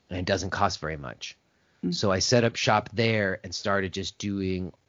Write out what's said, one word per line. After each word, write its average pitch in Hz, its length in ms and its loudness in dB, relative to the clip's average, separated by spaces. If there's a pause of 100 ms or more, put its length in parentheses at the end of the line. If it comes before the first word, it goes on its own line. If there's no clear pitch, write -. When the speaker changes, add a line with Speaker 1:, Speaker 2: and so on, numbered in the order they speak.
Speaker 1:
and 90 100 -6
it 92 60 -4
doesn't 95 260 0
cost 98 280 0
very 78 180 -4
much. - 380 -12 (480)
Speaker 2:
Mm. 180 100 0
Speaker 1:
So 107 180 2
I 92 80 4
set 120 260 6
up 113 100 2
shop 107 380 2
there 107 500 2
and 95 100 -12
started 98 380 0
just - 280 -8
doing 92 520 -2 (180)